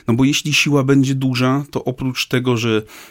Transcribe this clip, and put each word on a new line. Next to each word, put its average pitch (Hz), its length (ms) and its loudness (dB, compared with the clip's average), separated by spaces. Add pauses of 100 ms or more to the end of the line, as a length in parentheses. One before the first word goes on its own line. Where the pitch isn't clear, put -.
No 113 60 2
bo 127 120 2
jeśli 147 280 -2
siła 143 300 2
będzie 135 320 4
duża, 131 560 0
to - 120 -6
oprócz 131 440 -4
tego, 127 300 0
że 110 240 0 (300)